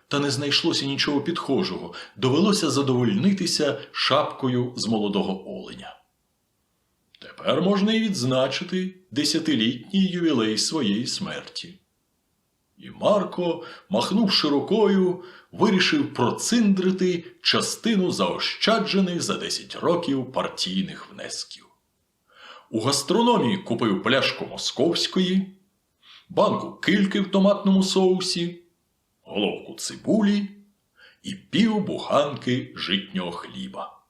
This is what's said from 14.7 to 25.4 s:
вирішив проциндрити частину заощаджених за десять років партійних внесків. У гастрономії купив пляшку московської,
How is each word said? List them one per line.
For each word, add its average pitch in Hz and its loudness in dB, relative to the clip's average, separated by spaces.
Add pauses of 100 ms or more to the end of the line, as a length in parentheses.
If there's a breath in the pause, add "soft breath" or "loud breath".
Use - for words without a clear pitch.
вирішив 160 2
проциндрити 185 2 (180 loud breath)
частину 180 0
заощаджених 175 0
за 101 -2
десять - -8
років 135 -2
партійних 90 -4
внесків. - -12 (1040 loud breath)
У 113 -2
гастрономії 127 2
купив 107 0
пляшку 120 0
московської, 180 0 (760 loud breath)